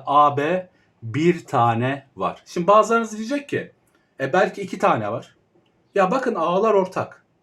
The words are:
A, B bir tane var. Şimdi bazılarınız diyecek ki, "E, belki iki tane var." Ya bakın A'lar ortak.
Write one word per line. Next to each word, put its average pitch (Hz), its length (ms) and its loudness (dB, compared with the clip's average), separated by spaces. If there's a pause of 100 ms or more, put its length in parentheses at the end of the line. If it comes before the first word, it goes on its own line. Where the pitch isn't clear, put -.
A, 143 320 4
B 175 320 -2 (340)
bir 160 420 0
tane 120 680 0
var. 90 300 -6
Şimdi 175 220 -4
bazılarınız 214 500 4
diyecek 254 320 -6
ki, 90 220 -6 (480)
"E, 135 140 -4
belki 196 280 0
iki 190 180 -10
tane 135 320 0
var." - 240 -10 (600)
Ya 185 160 2
bakın 254 240 -2
A'lar 185 380 0
ortak. 185 520 -4 (180)